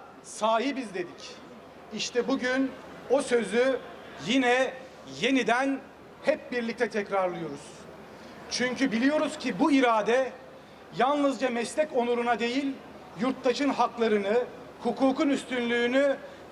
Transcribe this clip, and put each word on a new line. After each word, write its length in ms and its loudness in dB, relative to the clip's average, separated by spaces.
sahibiz 720 -2
dedik. 420 -8
İşte 340 -2
bugün 420 0
o 120 6
sözü 560 2
yine 460 4
yeniden 600 2
hep 300 0
birlikte 380 -2
tekrarlıyoruz. 720 -2
Çünkü 420 0
biliyoruz 460 2
ki 220 -4
bu 120 6
irade 600 4
yalnızca 520 2
meslek 460 -2
onuruna 420 2
değil, 360 0
yurttaşın 480 0
haklarını, 760 2
hukukun 460 2
üstünlüğünü 880 2